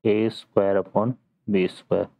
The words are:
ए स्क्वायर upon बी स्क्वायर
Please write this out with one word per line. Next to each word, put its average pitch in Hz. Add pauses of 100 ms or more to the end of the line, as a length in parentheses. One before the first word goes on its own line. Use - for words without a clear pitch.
ए 110
स्क्वायर 98
upon 107 (360)
बी 95
स्क्वायर - (160)